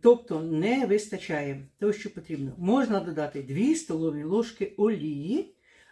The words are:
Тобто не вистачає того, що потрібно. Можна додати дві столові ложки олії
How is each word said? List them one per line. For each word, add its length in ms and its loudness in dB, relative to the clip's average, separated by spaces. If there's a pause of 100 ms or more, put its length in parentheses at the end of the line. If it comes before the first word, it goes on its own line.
Тобто 380 6
не 460 0
вистачає 840 -2 (120)
того, 140 2
що 200 -8
потрібно. 440 -8
Можна 420 2
додати 440 -4
дві 320 2
столові 480 -4
ложки 540 -2
олії 800 -2 (360)